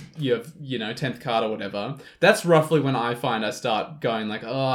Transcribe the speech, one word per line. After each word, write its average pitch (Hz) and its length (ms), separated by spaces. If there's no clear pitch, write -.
your, 123 220
you 131 180
know, 107 140
tenth 123 280
card 113 220
or 110 60
whatever. 104 480
That's 202 240
roughly 160 380
when 135 120
I 120 200
find 117 320
I 104 40
start 117 500
going 113 280
like, 107 160
"Oh, 131 300